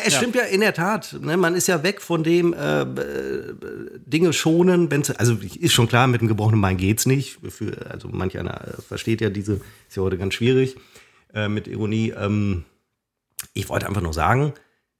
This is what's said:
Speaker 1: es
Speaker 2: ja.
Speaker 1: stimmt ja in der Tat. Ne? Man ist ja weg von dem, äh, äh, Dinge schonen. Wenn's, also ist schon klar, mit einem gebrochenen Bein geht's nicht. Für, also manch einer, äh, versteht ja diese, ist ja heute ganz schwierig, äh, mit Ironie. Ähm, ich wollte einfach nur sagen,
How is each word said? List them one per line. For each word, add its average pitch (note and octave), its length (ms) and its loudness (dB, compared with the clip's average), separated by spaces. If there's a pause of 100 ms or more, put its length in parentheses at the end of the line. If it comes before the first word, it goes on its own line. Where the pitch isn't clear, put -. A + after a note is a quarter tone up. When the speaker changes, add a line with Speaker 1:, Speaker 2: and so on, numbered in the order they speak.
Speaker 1:
es G3+ 100 2
Speaker 2:
ja. C3+ 40 4
Speaker 1:
stimmt A#3 160 2
ja B3 80 2
in G3 180 0
der G#3+ 140 2
Tat. F3 460 -2
Ne? D3 160 -2
Man F3 180 2
ist F3+ 140 0
ja E3 160 2
weg G3 160 -2
von E3 240 -2
dem, E3+ 280 4
äh, D3+ 300 -2
äh, C3 720 -6 (500)
Dinge D#3+ 280 2
schonen. E3+ 580 4
Wenn's, C#3+ 220 0
also A#2 220 2 (260)
ist E3 120 2
schon A#2+ 140 4
klar, B2 220 4
mit A#2+ 120 2
einem A#2 80 2
gebrochenen G#2+ 320 2
Bein F#2 180 2
geht's G2 280 2
nicht. C3+ 320 0 (120)
Für, - 400 -10
also - 180 -14
manch F2+ 300 -4
einer, - 280 -8 (120)
äh, - 20 -12
versteht A2+ 400 -4
ja A2 80 0
diese, G2 320 -2 (280)
ist - 80 -20
ja G2 60 -2
heute F#2+ 140 0
ganz F#2+ 160 -4
schwierig, C3 440 2 (580)
äh, G#2+ 140 -2
mit G#2 200 -4
Ironie. A2 480 -2
Ähm, G2+ 480 -2 (880)
ich - 160 -6
wollte - 180 -2
einfach - 140 -2
nur E2 140 -2
sagen, A#2 400 2 (460)